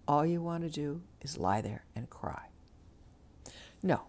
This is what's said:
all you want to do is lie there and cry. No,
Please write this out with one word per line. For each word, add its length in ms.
all 200
you 160
want 220
to 60
do 340
is 160
lie 240
there 240
and 140
cry. 380
No, 280